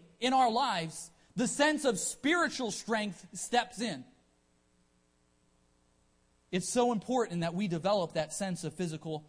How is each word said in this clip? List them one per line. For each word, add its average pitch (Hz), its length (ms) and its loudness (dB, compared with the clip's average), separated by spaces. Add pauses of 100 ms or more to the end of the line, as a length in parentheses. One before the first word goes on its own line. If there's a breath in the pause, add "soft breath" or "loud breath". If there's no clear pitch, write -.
(200)
in 254 120 2
our 262 180 6
lives, 214 600 -2 (240 soft breath)
the 240 140 2
sense 294 360 2
of 226 140 2
spiritual 294 720 0
strength 208 640 -4
steps 220 480 0
in. 156 240 -4 (2500)
It's 175 160 -2
so 240 240 2
important 208 480 0
that 165 140 -2
we 202 120 -2
develop 175 480 0
that 156 180 -2
sense 190 300 -4
of 156 120 -6
physical, 156 540 -6